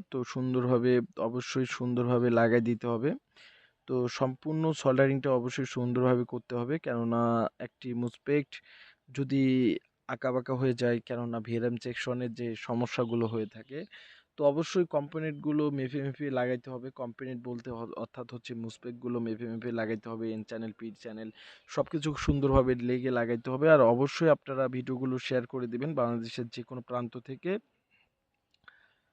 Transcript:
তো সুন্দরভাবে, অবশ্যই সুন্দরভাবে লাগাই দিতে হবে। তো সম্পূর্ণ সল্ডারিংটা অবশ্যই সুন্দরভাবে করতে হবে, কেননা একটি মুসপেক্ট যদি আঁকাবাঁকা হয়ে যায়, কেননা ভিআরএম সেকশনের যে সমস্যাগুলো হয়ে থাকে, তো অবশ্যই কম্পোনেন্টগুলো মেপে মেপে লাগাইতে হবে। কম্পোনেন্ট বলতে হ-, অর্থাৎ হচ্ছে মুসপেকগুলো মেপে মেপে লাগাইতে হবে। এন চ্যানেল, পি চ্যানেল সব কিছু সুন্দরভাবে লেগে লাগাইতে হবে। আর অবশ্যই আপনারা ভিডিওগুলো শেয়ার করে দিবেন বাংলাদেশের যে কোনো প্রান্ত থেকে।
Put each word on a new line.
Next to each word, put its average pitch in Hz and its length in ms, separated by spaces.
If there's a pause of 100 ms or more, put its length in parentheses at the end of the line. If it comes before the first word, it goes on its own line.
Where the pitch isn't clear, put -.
তো 135 160
সুন্দরভাবে, 127 680 (260)
অবশ্যই 123 480
সুন্দরভাবে 123 640
লাগাই 117 320
দিতে 117 240
হবে। 117 240 (800)
তো 131 60 (140)
সম্পূর্ণ 147 540 (100)
সল্ডারিংটা 135 580
অবশ্যই 127 440
সুন্দরভাবে 123 500
করতে 120 300
হবে, 120 240
কেননা 117 440 (380)
একটি - 340
মুসপেক্ট 127 580 (560)
যদি 135 340 (680)
আঁকাবাঁকা 127 460
হয়ে 127 200
যায়, 120 260
কেননা 120 400
ভিআরএম 117 360
সেকশনের 123 580
যে 120 120 (100)
সমস্যাগুলো 117 720
হয়ে 110 280
থাকে, 127 240 (540)
তো - 120
অবশ্যই 160 420
কম্পোনেন্টগুলো 151 840
মেপে 139 320
মেপে 139 280
লাগাইতে 127 400
হবে। 127 200
কম্পোনেন্ট 127 520
বলতে 123 280
হ-, 113 260
অর্থাৎ 117 360
হচ্ছে 120 220
মুসপেকগুলো 120 640
মেপে 113 280
মেপে 117 240
লাগাইতে 113 360
হবে। 113 240
এন 110 120
চ্যানেল, 113 280
পি 113 140 (140)
চ্যানেল 110 280 (420)
সব - 200
কিছু 156 260
সুন্দরভাবে 135 560 (160)
লেগে 127 220
লাগাইতে 120 400
হবে। 139 200
আর 151 100 (120)
অবশ্যই 139 380
আপনারা 131 380
ভিডিওগুলো 127 500
শেয়ার 123 280
করে 123 200
দিবেন 123 280
বাংলাদেশের 117 540
যে 120 140
কোনো 127 200
প্রান্ত 123 300 (140)
থেকে। 135 260 (1600)